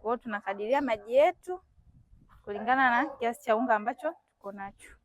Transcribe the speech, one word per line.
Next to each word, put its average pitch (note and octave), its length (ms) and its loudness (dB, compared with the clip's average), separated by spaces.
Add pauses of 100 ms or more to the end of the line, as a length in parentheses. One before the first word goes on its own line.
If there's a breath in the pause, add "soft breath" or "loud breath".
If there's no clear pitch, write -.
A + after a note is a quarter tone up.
Kwa - 0 -
hiyo A3+ 140 -2
tunakadiria G#3+ 640 -4
maji A3+ 320 -4
yetu F4+ 480 2 (800)
kulingana A#3 460 2
na A#3+ 200 2
kiasi A#3+ 340 -4
cha G#3+ 120 4
unga A#3+ 200 2
ambacho B3 380 -4 (180)
tuko G3 200 -14
nacho. G3+ 520 -18